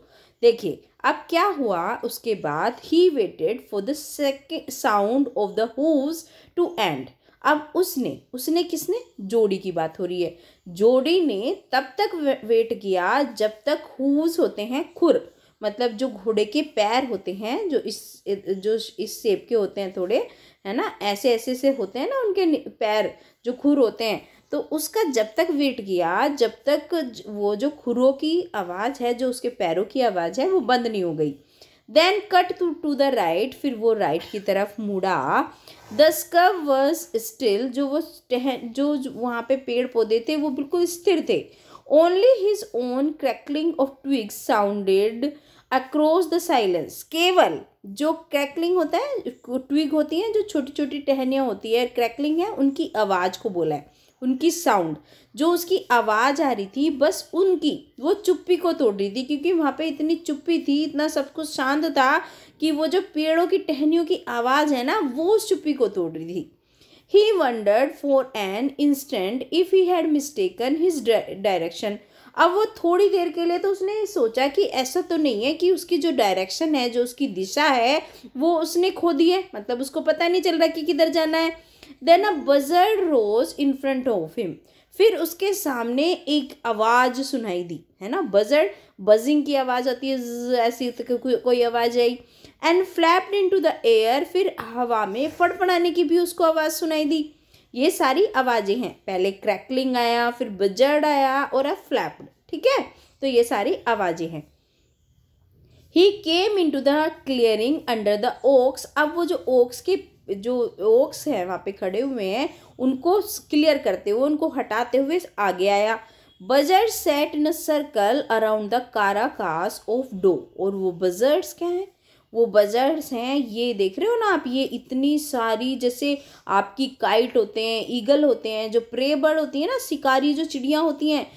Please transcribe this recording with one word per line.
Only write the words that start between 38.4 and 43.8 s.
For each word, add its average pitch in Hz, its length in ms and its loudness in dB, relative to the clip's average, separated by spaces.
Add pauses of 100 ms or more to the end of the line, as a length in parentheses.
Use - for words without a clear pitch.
जो, 285 240 0
जो 262 140 -6
वहाँ 233 380 -6
पे 269 80 2
पेड़ 247 300 -2
पौधे 226 420 0
थे, 311 80 0
वो 302 140 -2
बिल्कुल 294 360 -2
स्थिर 339 420 0
थे। 180 200 -2 (440)
Only 381 560 6
his 254 360 -4
own 262 360 -2
crackling 294 560 -2
of 269 120 2 (180)